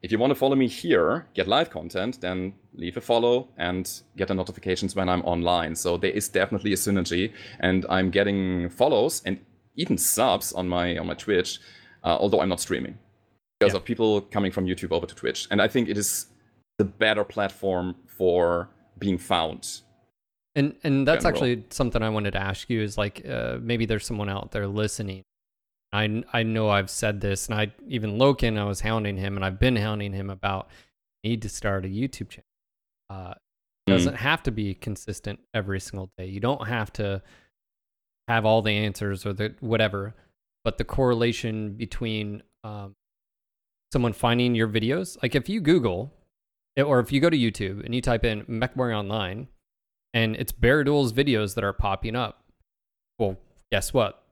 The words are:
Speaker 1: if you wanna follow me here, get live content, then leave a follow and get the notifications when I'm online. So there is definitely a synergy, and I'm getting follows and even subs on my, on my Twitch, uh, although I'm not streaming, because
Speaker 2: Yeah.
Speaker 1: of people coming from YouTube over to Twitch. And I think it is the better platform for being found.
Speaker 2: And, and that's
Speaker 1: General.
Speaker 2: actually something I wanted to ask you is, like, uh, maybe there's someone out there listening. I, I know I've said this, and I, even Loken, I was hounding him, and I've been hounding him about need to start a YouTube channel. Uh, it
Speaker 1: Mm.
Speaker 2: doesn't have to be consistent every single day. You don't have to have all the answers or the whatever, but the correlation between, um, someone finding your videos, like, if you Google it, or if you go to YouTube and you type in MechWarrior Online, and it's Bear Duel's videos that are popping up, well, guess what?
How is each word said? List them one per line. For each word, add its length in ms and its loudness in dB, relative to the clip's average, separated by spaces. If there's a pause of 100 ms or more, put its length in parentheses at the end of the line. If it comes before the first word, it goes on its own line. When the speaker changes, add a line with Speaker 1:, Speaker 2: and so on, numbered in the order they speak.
Speaker 1:
if 100 -4
you 60 4
wanna 180 4
follow 200 2
me 120 4
here, 640 2
get 140 0
live 220 2
content, 520 -6
then 320 -4 (200)
leave 240 -8
a 40 -6
follow 560 2
and 440 -4 (160)
get 120 0
the 40 0
notifications 640 -2
when 140 0
I'm 140 2
online. 520 0
So 220 0
there 140 0
is 160 -2
definitely 460 0
a 20 2
synergy, 560 0 (280)
and 300 2
I'm 200 2
getting 600 0
follows 560 2
and 140 -4 (360)
even 220 -2
subs 560 2
on 140 -4
my, 300 0
on 100 -4
my 60 -4
Twitch, 460 0 (440)
uh, 160 2
although 220 4
I'm 80 2
not 100 -2
streaming, 380 -4 (640)
because 140 6
Speaker 2:
Yeah. 40 -2
Speaker 1:
of 80 -6
people 360 2
coming 300 -2
from 140 -2
YouTube 260 -4
over 140 0
to 100 -16
Twitch. 360 -4
And 100 2
I 60 4
think 200 0
it 100 -2
is 300 -4 (520)
the 60 4
better 380 0
platform 720 -2 (120)
for 640 2 (280)
being 220 0
found. 640 -2 (720)
Speaker 2:
And, 280 2
and 240 2
that's 160 2
Speaker 1:
General. 120 2
Speaker 2:
actually 340 0
something 320 0
I 80 0
wanted 220 -2
to 100 -4
ask 280 -6
you 120 0
is, 160 -4
like, 280 -4
uh, 360 -4
maybe 240 0
there's 200 -2
someone 240 -4
out 220 -6
there 160 -4
listening. 560 -4 (680)
I, 300 0 (100)
I 100 2
know 260 2
I've 200 2
said 320 -2
this, 260 -2
and 120 -2
I, 120 0 (160)
even 300 -4
Loken, 400 4
I 60 0
was 180 -2
hounding 360 0
him, 180 -4
and 100 -2
I've 140 -4
been 160 4
hounding 380 -2
him 160 -6
about 400 -4 (540)
need 200 0
to 60 -6
start 360 -2
a 40 -4
YouTube 400 -4
channel. 160 -20 (640)
Uh, 240 -14 (540)
it 40 2
Speaker 1:
Mm. 20 8
Speaker 2:
doesn't 220 4
have 280 0
to 80 0
be 220 -4
consistent 680 -8 (140)
every 280 -2
single 360 -10
day. 100 -12
You 120 -10
don't 280 -2
have 260 -4
to 280 -2 (1040)
have 180 2
all 160 6
the 100 2
answers 540 -2
or 80 -2
the 260 -4
whatever, 560 0 (480)
but 140 -2
the 80 -4
correlation 880 0
between, 680 -4 (220)
um, 320 -14 (960)
someone 220 2
finding 420 2
your 140 2
videos, 520 -2
like, 140 -2
if 140 0
you 100 -2
Google 540 2 (640)
it, 60 4
or 180 4
if 100 -2
you 80 4
go 100 6
to 80 4
YouTube 460 0
and 100 -6
you 80 0
type 220 2
in 220 -2
MechWarrior 520 -2
Online, 520 -4 (640)
and 240 2
it's 160 -4
Bear 320 4
Duel's 260 2
videos 440 2
that 100 -2
are 80 0
popping 420 -2
up, 300 -6 (760)
well, 180 0 (360)
guess 200 -2
what? 380 0